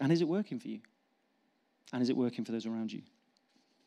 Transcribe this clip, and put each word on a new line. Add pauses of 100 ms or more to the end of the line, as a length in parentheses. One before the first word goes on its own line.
And
is
it
working
for
you? (1120)
And
is
it
working
for
those
around
you? (880)